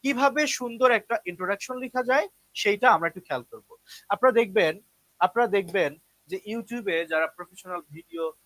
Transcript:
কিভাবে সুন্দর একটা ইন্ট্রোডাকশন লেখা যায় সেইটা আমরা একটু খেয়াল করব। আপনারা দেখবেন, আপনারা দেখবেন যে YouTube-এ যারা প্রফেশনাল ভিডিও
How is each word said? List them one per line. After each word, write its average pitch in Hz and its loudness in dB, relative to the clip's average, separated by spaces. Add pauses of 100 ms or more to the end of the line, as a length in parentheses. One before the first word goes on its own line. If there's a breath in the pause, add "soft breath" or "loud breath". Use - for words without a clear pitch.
কিভাবে 269 2
সুন্দর 247 0
একটা 220 0
ইন্ট্রোডাকশন 185 -6
লেখা 254 -4
যায় 269 2 (260)
সেইটা 208 2
আমরা 165 2
একটু 170 -6
খেয়াল 127 -6
করব। - -20 (340 loud breath)
আপনারা 247 4
দেখবেন, 202 2 (400)
আপনারা 226 2
দেখবেন 180 0 (320)
যে 185 -8 (100)
YouTube-এ 208 -4
যারা 160 0
প্রফেশনাল 180 -12 (100)
ভিডিও 165 -8 (120)